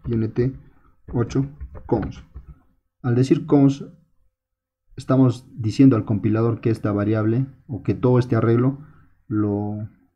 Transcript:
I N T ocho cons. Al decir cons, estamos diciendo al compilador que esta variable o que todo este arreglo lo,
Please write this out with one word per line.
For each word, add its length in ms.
I 80
N 140
T 300
ocho 340
cons. 400
Al 100
decir 320
cons, 400
estamos 580
diciendo 420
al 100
compilador 540
que 120
esta 200
variable 540
o 160
que 100
todo 240
este 180
arreglo 440
lo, 600